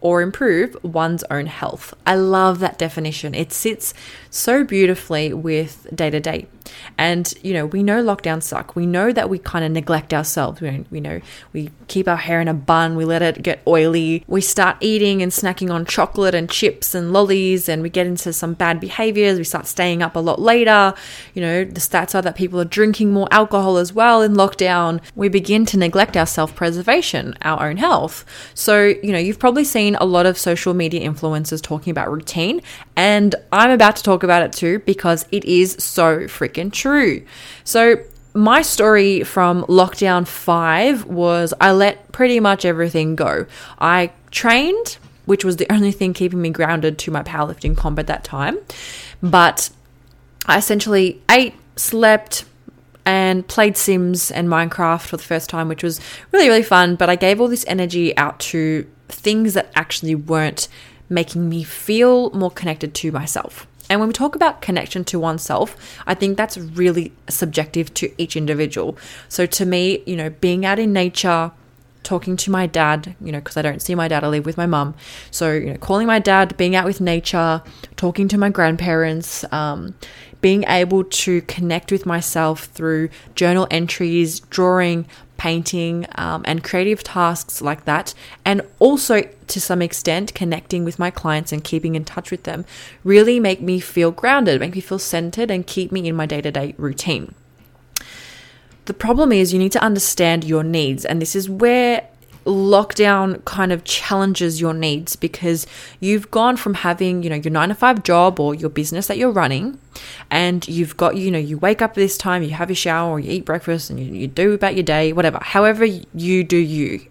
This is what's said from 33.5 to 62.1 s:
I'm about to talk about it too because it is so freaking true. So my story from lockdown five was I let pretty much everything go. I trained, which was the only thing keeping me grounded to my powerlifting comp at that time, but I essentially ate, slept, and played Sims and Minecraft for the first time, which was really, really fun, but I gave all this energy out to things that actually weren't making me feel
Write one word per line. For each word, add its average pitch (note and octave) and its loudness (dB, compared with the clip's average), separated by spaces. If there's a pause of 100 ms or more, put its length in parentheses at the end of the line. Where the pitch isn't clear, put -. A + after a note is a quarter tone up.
I'm A3 6
about G#3+ 6
to - -10
talk F#3 2
about F3 6
it - -2
too F3+ 0
because F3 0
it G3 -2
is F3+ 4
so D#3+ 2
freaking E3 -6
true. C4+ 0 (380)
So A#3 4 (360)
my A3 4
story G3+ 4
from F3+ 0
lockdown F3+ 4
five F3 0
was E3+ 0
I F#3+ 8
let G3+ 2
pretty B3 4
much G3 2
everything E3 0
go. A2+ -2 (320)
I F3 2 (220)
trained, D#4 0 (280)
which G3 2
was F3+ 0
the F3+ 0
only G3+ 4
thing F#3 -2
keeping F3+ -2
me E3 -2
grounded D#3 -2
to - -6
my D3 -4
powerlifting D3+ -4
comp D#3 -2
at D#3 -6
that - -6
time, D#3 -4 (640)
but F3 4 (760)
I E3+ 4
essentially G3+ 0
ate, B3 4 (220)
slept, A3 2 (600)
and F#3 2
played G#3 2
Sims F3+ 0
and E3+ -2
Minecraft E3 0
for - -10
the - -10
first D#3+ -4
time, E3 -4
which D#3+ -6
was E3 -4 (320)
really, F4+ 6
really A3+ 6
fun, F3+ 4
but F3 2
I F3+ 4
gave F#3+ 2
all B3 4
this A#3+ -2
energy F3 0
out D3 -2
to D#3 -2 (160)
things G#3+ 0
that - -2
actually D#3+ -2
weren't D#3 -2 (440)
making E3+ -2
me E3 -4
feel B3 2